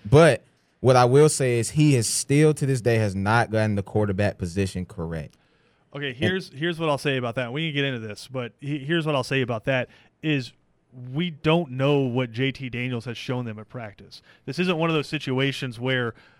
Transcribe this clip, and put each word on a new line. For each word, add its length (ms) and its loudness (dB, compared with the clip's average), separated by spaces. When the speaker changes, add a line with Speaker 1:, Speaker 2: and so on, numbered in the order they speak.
Speaker 1:
But 340 6
what 160 4
I 100 8
will 240 6
say 300 0
is 120 -2
he 240 6
is 120 2
still 480 2
to 100 -2
this 160 0
day 160 4
has 180 0
not 360 2
gotten 240 0
the 80 -2
quarterback 560 0
position 480 -4
correct. 480 -10
Speaker 2:
Okay, 140 -6
Speaker 1:
And 80 -10
Speaker 2:
here's, 320 -2
here's 300 -6
what 100 0
I'll 80 0
say 200 -2
about 180 -4
that. 180 -6
We 180 -4
can 40 -8
get 100 0
into 200 -4
this, 220 -14
but 320 -8
he-, 200 -6
here's 260 -2
what 100 0
I'll 80 0
say 180 0
about 240 -4
that 220 0
is 280 -2
we 160 -4
don't 420 2
know 280 2
what 320 0
J 200 0
T 180 -10
Daniels 360 -6
has 140 -8
shown 260 -4
them 140 -10
at 100 -18
practice. 540 -16
This 120 -6
isn't 180 0
one 120 2
of 60 0
those 120 0
situations 720 -2
where 360 -2